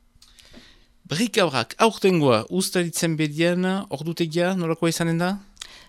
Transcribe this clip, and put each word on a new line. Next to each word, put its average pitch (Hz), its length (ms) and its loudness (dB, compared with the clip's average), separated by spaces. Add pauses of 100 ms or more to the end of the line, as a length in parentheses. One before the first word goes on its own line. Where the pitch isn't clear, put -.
(1040)
Brikabrak, 160 720 0
aurtengoa, 160 720 4
Uztaritzen 175 680 -2
bedian, 165 480 0 (240)
ordutegia, 170 680 -2
nolakoa 165 340 0
izanen 165 280 0
da? 180 200 -2 (520)